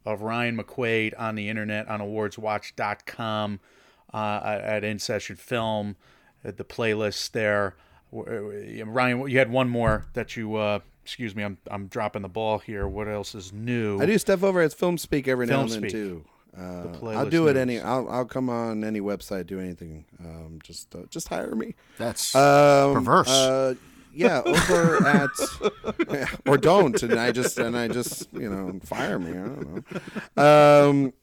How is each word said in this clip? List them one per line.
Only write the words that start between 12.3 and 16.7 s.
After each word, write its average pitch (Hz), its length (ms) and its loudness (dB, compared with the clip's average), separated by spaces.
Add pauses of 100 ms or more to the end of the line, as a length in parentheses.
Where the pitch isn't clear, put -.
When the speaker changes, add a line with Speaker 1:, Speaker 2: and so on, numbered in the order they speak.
Speaker 1:
here. 101 300 -6
What 101 180 -6
else 104 300 -8
is 92 160 -14
new? 107 480 -2
Speaker 2:
I 139 60 4
do 208 120 4
stuff 190 240 2
over 190 180 4
at 156 140 2
Film 175 240 0
Speak 139 300 -2
every 123 180 0
now 120 60 0
Speaker 1:
Film 139 140 2
Speaker 2:
and 117 80 -4
then 110 80 -6
Speaker 1:
Speak. 104 100 -4
Speaker 2:
too. 95 320 -6 (320)
Uh, 90 260 -10